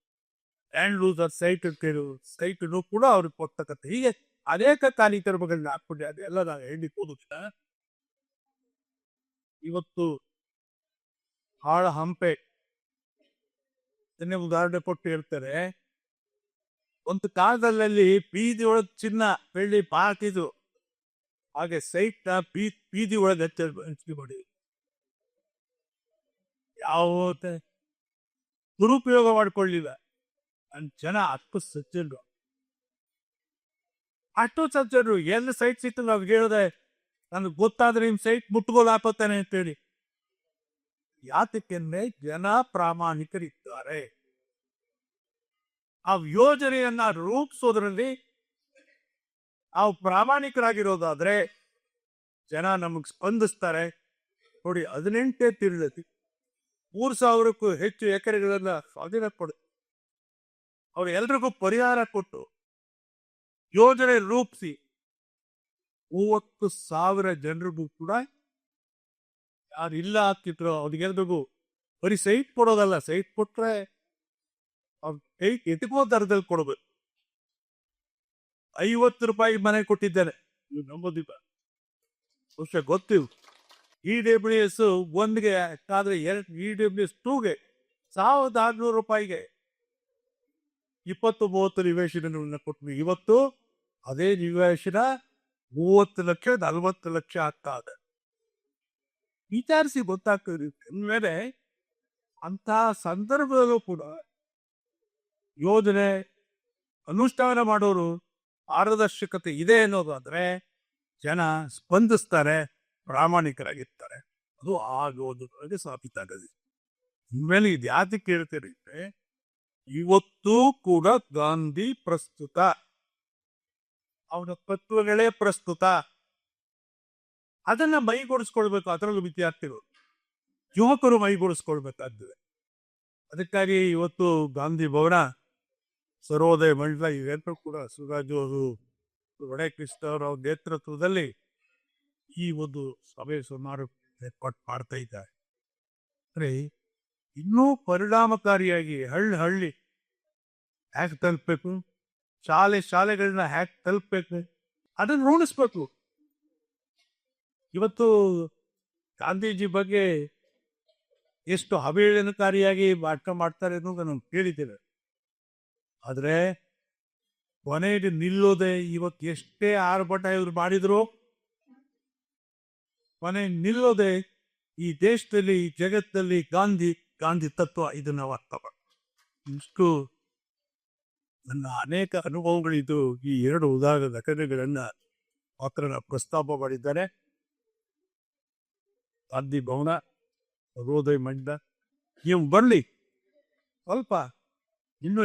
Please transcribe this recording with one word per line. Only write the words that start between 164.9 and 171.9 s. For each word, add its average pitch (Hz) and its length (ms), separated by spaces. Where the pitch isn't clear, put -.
ಆದ್ರೆ 135 300
ಕೊನೆಗೆ 185 440
ನಿಲ್ಲೋದೆ, 190 500
ಇವತ್ತು 170 260
ಎಷ್ಟೇ - 380
ಆರ್ಭಟ 190 360
ಇವ್ರು 180 240
ಮಾಡಿದ್ರು, 190 400